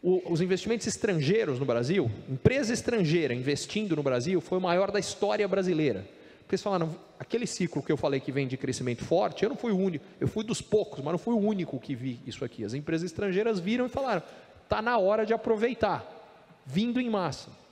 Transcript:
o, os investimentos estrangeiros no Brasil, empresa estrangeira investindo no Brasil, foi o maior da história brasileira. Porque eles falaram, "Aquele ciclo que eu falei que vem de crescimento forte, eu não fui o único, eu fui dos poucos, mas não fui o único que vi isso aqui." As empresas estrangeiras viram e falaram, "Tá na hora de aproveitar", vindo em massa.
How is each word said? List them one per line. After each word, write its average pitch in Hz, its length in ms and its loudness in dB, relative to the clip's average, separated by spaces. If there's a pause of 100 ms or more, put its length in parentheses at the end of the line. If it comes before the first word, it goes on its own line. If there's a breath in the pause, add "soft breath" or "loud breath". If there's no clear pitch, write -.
o, 175 300 2
os 160 80 2
investimentos 190 480 0
estrangeiros 175 720 2
no 135 60 0
Brasil, 127 440 2 (200)
empresa 240 440 2
estrangeira 175 600 2
investindo 143 640 -2
no 147 80 -2
Brasil, 139 360 2
foi - 180 -2
o 185 40 0
maior 185 280 2
da 202 100 0
história 208 480 0
brasileira. 156 600 2 (340 loud breath)
Porque - 120 -4
eles 190 80 0
falaram, 175 340 0 (240)
"Aquele 233 280 -2
ciclo 160 340 -2
que - 100 -4
eu 151 60 2
falei 139 220 0
que 135 120 -6
vem 135 160 0
de 127 80 -4
crescimento 123 480 -4
forte, 185 380 2
eu 208 80 2
não 269 60 -4
fui 233 160 -2
o 185 80 2
único, 185 260 0 (140 loud breath)
eu 135 80 0
fui 214 160 -2
dos 214 180 -2
poucos, 208 420 0
mas 151 80 -2
não 175 60 0
fui 233 160 0
o 226 60 4
único 196 400 0
que 139 160 -6
vi 120 280 -6
isso 123 220 -8
aqui." 117 180 -8
As 107 120 -4
empresas 160 340 -2
estrangeiras 202 500 0
viram 240 280 0
e - 20 -4
falaram, 247 320 0 (480 loud breath)
"Tá 214 100 0
na 240 200 0
hora 208 260 4
de 220 80 0
aproveitar", 220 720 0 (580)
vindo 226 380 0
em 247 80 0
massa. 185 400 -2 (220)